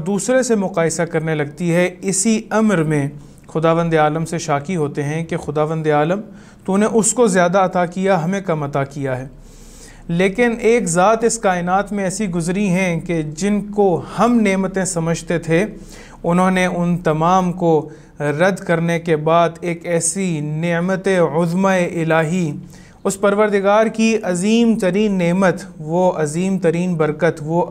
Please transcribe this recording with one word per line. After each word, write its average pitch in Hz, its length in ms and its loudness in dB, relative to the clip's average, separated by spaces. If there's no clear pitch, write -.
دوسرے 202 360 0
سے 240 140 2
مقایسہ 170 460 0
کرنے 160 320 -2
لگتی 151 400 -2
ہے، 180 140 2
اسی 202 380 0
امر 208 320 2
میں 147 220 0
خداوند 165 460 0
عالم 156 300 2
سے 165 140 -6
شاکی 151 380 -4
ہوتے 147 260 -4
ہیں 151 220 -4
کہ 165 120 -6
خداوند 156 500 -2
عالم، 156 340 2
تو 190 120 0
نے 208 100 4
اس 202 160 2
کو 247 120 4
زیادہ 180 320 4
عطا 185 280 2
کیا، 185 380 0
ہمیں 190 160 -2
کم 165 220 -4
عطا 143 220 -2
کیا 135 340 -6
ہے۔ 131 80 -10
لیکن 196 500 2
ایک 226 280 4
ذات 196 360 2
اس 226 140 0
کائنات 185 540 0
میں 202 120 -4
ایسی 190 260 -4
گزری 180 380 -2
ہیں 175 320 0
کہ 170 200 -2
جن 202 240 0
کو 202 140 4
ہم 233 220 4
نعمتیں 190 440 0
سمجھتے 165 540 -2
تھے، 165 260 0
انہوں 180 280 2
نے 185 160 2
ان 175 380 0
تمام 170 480 2
کو 170 200 0
رد 190 260 0
کرنے 170 340 0
کے 165 160 0
بعد 165 320 2
ایک 170 260 -6
ایسی 175 420 -2
نعمت 170 680 -2
عظمہ 180 680 2
الہی، 160 480 0
اس 196 160 -4
پروردگار 202 640 2
کی 226 260 2
عظیم 214 560 2
ترین 196 400 0
نعمت، 175 460 0
وہ 170 380 0
عظیم 170 420 -2
ترین 175 380 0
برکت، 156 480 0
وہ 160 260 0